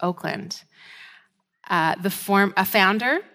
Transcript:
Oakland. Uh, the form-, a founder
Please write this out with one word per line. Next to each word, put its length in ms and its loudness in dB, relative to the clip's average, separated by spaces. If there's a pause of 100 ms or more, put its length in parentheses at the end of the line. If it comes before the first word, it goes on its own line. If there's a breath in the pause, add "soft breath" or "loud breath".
Oakland. 600 -8 (1040 loud breath)
Uh, 280 0
the 160 -4
form-, 460 2
a 60 2
founder 580 2 (140)